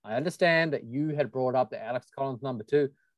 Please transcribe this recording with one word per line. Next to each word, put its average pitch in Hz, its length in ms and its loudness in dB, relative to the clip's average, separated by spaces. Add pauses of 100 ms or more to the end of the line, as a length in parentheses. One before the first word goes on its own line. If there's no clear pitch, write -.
I 107 120 -6
understand 165 580 2
that - 120 -4
you 139 240 -2
had 143 220 -2
brought 127 220 0
up 127 160 2
the 110 140 -10
Alex 120 240 -6 (100)
Collins 127 240 -6
number 127 220 -6
two. 143 260 2 (280)